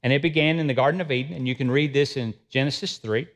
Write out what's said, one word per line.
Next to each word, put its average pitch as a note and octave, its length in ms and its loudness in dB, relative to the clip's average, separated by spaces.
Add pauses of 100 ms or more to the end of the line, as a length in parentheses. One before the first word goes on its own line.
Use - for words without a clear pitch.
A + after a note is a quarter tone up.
And B2+ 100 2
it C#3+ 80 2
began D#3 380 2
in D#3 80 0
the C3+ 60 0
Garden C#3+ 280 2
of D3+ 100 -4
Eden, C3 220 -2
and C3+ 140 -4
you B2+ 80 -2
can B2+ 160 0
read C#3+ 220 2
this C#3 240 0
in A2+ 160 -4 (160)
Genesis C#3 480 -2
three. A2+ 380 -4